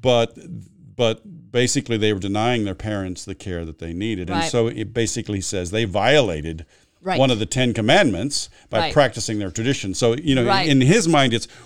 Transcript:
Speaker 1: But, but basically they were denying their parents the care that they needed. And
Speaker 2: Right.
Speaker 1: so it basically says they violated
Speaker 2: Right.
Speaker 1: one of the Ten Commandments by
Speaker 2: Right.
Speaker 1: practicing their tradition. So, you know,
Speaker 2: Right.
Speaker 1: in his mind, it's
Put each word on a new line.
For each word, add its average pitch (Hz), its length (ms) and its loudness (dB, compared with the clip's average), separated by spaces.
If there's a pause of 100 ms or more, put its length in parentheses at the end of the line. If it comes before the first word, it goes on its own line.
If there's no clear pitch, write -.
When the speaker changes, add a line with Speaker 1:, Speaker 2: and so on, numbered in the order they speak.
Speaker 1:
But, 120 360 2 (580)
but 113 260 0 (300)
basically 120 460 0
they 107 160 2
were 98 60 -4
denying 107 460 -2
their 95 100 -6
parents 95 500 -6
the 95 100 -10
care 85 300 -8
that 80 140 -12
they 82 140 -8
needed. 92 360 -4
And 90 120 -2
Speaker 2:
Right. 165 100 -4
Speaker 1:
so 117 160 2
it 110 260 -8
basically 107 480 -2
says 90 300 -6
they 110 140 0
violated 90 800 0 (400)
Speaker 2:
Right. 185 140 -2
Speaker 1:
one 131 120 4
of 113 80 0
the 110 60 -4
Ten 123 280 0
Commandments 113 760 0 (220)
by 110 100 0
Speaker 2:
Right. 147 140 -2
Speaker 1:
practicing 120 440 0
their 98 140 -4
tradition. 113 420 -4
So, 117 220 2
you 139 200 0
know, 123 100 2
Speaker 2:
Right. - 240 2
Speaker 1:
in 135 100 6
his 170 260 6
mind, 139 280 4
it's 117 160 -4 (160)